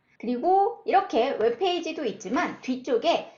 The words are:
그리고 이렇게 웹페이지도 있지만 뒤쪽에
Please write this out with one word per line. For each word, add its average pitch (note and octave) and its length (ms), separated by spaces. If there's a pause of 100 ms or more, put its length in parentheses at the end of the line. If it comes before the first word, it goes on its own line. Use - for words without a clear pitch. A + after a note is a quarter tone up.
(180)
그리고 F#4 680
이렇게 C#4 460
웹페이지도 E4+ 760
있지만 G3 560
뒤쪽에 C4 760